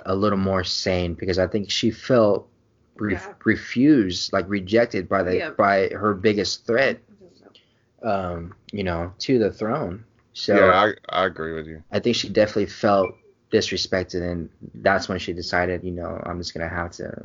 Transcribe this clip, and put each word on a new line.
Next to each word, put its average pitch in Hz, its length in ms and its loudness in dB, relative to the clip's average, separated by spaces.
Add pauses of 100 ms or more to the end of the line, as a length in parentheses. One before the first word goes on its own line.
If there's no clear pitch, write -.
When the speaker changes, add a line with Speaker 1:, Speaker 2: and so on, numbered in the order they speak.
Speaker 1:
a 95 80 0
little 101 240 2
more 95 260 2
sane, 87 500 -2
because 92 240 -2
I 92 80 4
think 101 240 -2
she 117 200 0
felt 110 580 2 (480)
ref-, 104 300 -4
Speaker 2:
Yeah. - 80 -16 (100)
Speaker 1:
refused, 113 880 2
like, 95 160 0
rejected 101 600 0
by 98 140 2
the, 90 140 0
Speaker 2:
Yeah. 85 140 -4
Speaker 1:
by 98 380 4
her 101 260 0
biggest 101 520 0
threat, 117 320 2 (1040)
um, 92 520 -4 (180)
you 104 120 -6
know, 87 340 -4
to 131 200 2
the 101 120 2
throne. 110 540 -6 (280)
So - 240 0
Speaker 3:
Yeah, 95 360 6 (180)
I, 87 120 0
I 95 40 2
agree 82 280 -6
with 80 120 -8
you. 80 160 -14 (100)
Speaker 1:
I 104 80 -2
think 117 160 2
she - 120 -4
definitely 104 380 2
felt 98 480 2 (380)
disrespected, 92 680 0
and 87 260 -4 (260)
that's - 340 2
when 92 100 -4
she 90 140 -6
decided, 87 500 -2
you 90 80 -6
know, 85 340 -6
"I'm 87 140 -6
just 87 160 -10
gonna 82 140 -6
have 87 240 -6
to." - 320 -12